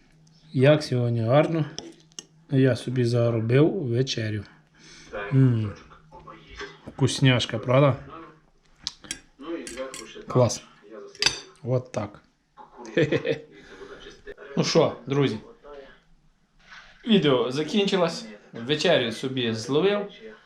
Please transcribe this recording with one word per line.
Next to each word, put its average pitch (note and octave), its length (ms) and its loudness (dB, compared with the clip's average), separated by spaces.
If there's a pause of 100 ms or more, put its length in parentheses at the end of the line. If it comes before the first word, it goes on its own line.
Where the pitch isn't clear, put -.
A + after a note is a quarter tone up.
(540)
Як D3 300 6
сьогодні A#2+ 380 0
гарно. D3+ 440 2 (840)
Я C3 240 4
собі B2 300 -2
заробив A#2 680 2
вечерю. A#2 720 -4 (920)
М. A#2 400 2 (1120)
Вкусняшка, B2 720 2
правда? B2 360 4 (2250)
Клас. - 360 2 (1000)
От B2 280 -4
так. - 300 -8 (760)
<laughs> D#3 440 0 (1160)
Ну D#3 60 2
що, C#3 320 2 (120)
друзі, C3 300 0 (1700)
відео C#3 440 4
закінчилось. F3 760 -2 (280)
Вечерю C3 580 0
собі B2+ 420 -4
зловив. D#3+ 540 -2 (380)